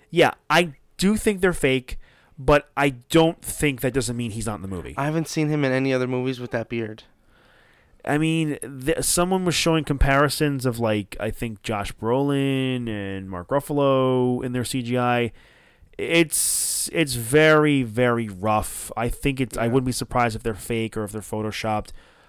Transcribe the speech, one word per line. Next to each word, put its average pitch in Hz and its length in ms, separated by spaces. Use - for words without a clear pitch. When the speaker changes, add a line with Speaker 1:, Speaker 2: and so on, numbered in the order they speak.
Speaker 1:
yeah, 160 240
I 160 240
do 202 200
think 208 240
they're 185 120
fake, 131 440
but 139 400
I 143 120
don't 160 520
think 139 400
that 131 120
doesn't 120 240
mean 120 140
he's 107 140
not 107 100
in 98 60
the 95 60
movie. 87 300
Speaker 2:
I 139 80
haven't 156 220
seen 156 220
him 151 160
in 131 60
any 131 220
other 127 140
movies 127 320
with 123 120
that 113 180
beard. 110 340
Speaker 1:
I 143 140
mean, 160 400
th-, 147 180
someone 185 420
was 165 100
showing 160 280
comparisons 139 840
of, 117 140
like, 107 400
I 110 120
think 110 320
Josh 101 300
Brolin 131 960
and 98 400
Mark 90 200
Ruffalo 131 960
in 127 100
their 123 120
C 131 160
G 120 160
I. 120 340
It's, - 960
it's 147 200
very, 147 680
very 117 440
rough. 104 680
I 113 120
think 135 300
it's, 120 180
I 113 80
Speaker 2:
Yeah. 117 60
Speaker 1:
wouldn't 127 140
be 127 60
surprised 120 440
if 110 80
they're 110 120
fake 113 420
or 110 60
if 101 80
they're 107 100
photoshopped. 107 680